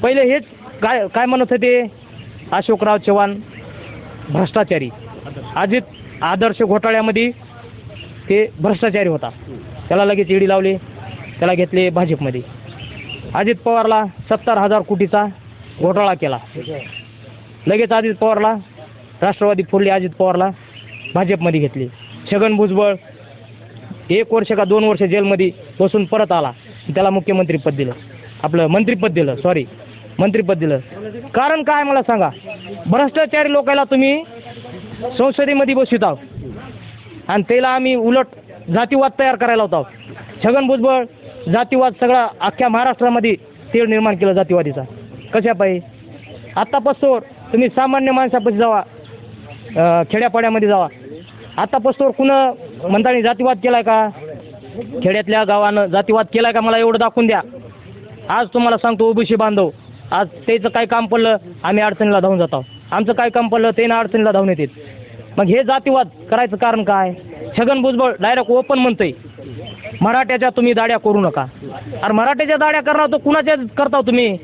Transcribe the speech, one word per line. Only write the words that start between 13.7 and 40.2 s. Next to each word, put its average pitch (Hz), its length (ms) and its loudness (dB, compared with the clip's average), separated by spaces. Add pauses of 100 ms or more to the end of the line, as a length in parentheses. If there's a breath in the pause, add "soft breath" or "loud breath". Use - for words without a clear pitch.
सत्तर 214 520 -2
हजार 208 240 2
कोटीचा 202 440 0 (560)
घोटाळा 185 320 2
केला, 139 240 -2 (1300)
लगेच 226 240 2
अजित 226 240 2
पवारला, 220 400 2 (680)
राष्ट्रवादी 196 420 2
फोडली, 196 260 2
अजित 190 200 0 (100)
पवारला 185 300 2 (640)
भाजपमध्ये 175 460 0
घेतली. 131 280 -2 (440)
छगन 208 240 2
भुजबळ 202 400 2 (1120)
एक 220 240 0
वर्ष 226 180 0
का 208 120 2
दोन 208 200 4
वर्ष 208 200 2
जेलमध्ये 196 480 2 (280)
बसून 196 260 2
परत 208 260 0
आला, 151 200 0 (440)
त्याला 190 140 4
मुख्यमंत्रीपद 175 640 0
दिलं, 135 180 -4 (520)
आपलं 160 240 2
मंत्रीपद 202 440 2
दिलं, 151 240 0
सॉरी, 147 300 0 (540)
मंत्रीपद 190 380 2
दिलं. 156 200 0 (560)
कारण 294 300 0
काय 294 200 2
मला 277 180 2
सांगा, 202 280 2 (560)
भ्रष्टाचारी 285 680 2
लोकांना 277 320 2
तुम्ही 269 400 2 (920)
संसदेमध्ये 277 580 2
बसवित 240 280 2
आहो 165 120 0 (1120)
आणि 202 220 0
त्याला 254 200 2
आम्ही 254 260 0
उलट 240 300 2 (480)
जातीवाद 262 460 2
तयार 262 160 2
करायला 226 280 2
होतो. 160 240 -2 (580)